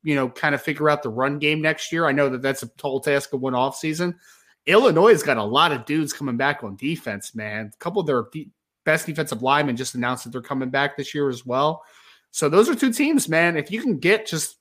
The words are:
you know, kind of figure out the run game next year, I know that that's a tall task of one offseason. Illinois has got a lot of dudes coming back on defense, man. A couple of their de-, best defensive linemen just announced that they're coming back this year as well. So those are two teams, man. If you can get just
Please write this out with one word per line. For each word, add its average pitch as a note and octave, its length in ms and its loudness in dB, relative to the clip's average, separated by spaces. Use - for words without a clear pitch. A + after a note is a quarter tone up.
you D3+ 120 0
know, C3+ 140 0
kind D3 260 0
of C#3 80 -2
figure D3+ 280 0
out D3 120 0
the B2 80 -6
run C3+ 280 -2
game D3+ 240 0
next D#3 300 -2
year, E3 140 0
I C#3+ 60 2
know C#3 180 2
that B2+ 120 -8
that's C3+ 200 -2
a A#2+ 140 -12
tall C3+ 240 -4
task C#3 320 0
of C3+ 80 -4
one B2+ 140 -4
offseason. D#3 600 -2
Illinois G3 460 6
has D#3 100 4
got C#3+ 160 2
a G#2+ 60 -2
lot C#3+ 280 4
of B2 140 -6
dudes D3+ 280 -2
coming C3 220 -4
back C#3 260 0
on G2 140 -10
defense, B2+ 580 -8
man. G#2+ 400 -8
A - 40 -20
couple F#3+ 220 -4
of E3 60 -2
their - 260 0
de-, D#3 180 -12
best D#3 220 2
defensive D3 360 -6
linemen C#3 340 2
just B2+ 180 -8
announced B2 300 -4
that B2 60 -14
they're B2+ 120 -8
coming C3 280 -6
back C#3 260 0
this - 180 -10
year C#3+ 160 0
as A#2+ 140 -8
well. C#3 400 -2
So D3 180 0
those G#3 180 4
are E4 60 2
two B3 180 2
teams, C#4+ 380 0
man. E3 260 2
If D3 140 -4
you A3 100 -4
can A3 180 -2
get G3+ 280 2
just - 340 -6